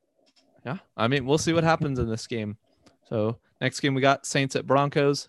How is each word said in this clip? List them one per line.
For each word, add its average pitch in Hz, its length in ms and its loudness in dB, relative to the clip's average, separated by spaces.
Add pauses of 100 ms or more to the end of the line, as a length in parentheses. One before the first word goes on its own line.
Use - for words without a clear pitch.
(640)
Yeah, 143 120 -6 (180)
I 107 120 2
mean, 135 180 0
we'll 143 120 2
see 160 160 0
what 165 100 2
happens 156 360 2
in 117 100 -2
this 113 180 -6
game. 104 300 -6 (520)
So 113 300 -2 (200)
next 127 220 -4
game 139 140 2
we 131 60 0
got 135 240 2
Saints 139 300 -2
at - 100 -4
Broncos. 143 640 2